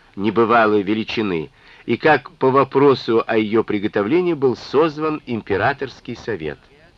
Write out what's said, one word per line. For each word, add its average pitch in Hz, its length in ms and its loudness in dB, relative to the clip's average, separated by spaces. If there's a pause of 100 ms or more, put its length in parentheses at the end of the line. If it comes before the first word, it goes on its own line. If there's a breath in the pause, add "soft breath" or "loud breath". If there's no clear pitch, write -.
(160 soft breath)
небывалой 107 640 2
величины, 98 720 -4 (340 soft breath)
и 120 100 -2
как 151 360 0
по - 180 0
вопросу 135 800 2
о 113 100 0
её 110 260 2
приготовлении 107 680 -2
был 131 220 0
созван 151 720 -2
императорский 117 880 -4
совет. 78 420 -8 (400)